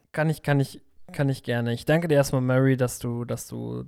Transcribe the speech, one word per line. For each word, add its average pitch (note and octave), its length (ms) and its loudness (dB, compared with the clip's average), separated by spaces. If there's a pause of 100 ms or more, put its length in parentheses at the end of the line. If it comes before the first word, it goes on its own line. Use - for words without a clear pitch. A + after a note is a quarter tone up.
(120)
Kann D#3 180 0
ich, D3+ 120 -4
kann C#3+ 180 2
ich, - 200 -4 (320)
kann C#3 160 0
ich C3 140 -4
gerne. A#2 320 -2
Ich - 100 -8
danke E3 240 2
dir D3 60 4
erstmal, C#3 260 4
Mary, B2+ 380 4
dass B2 200 -2
du, A#2+ 280 -6
dass A#2 220 -8
du A#2+ 400 -10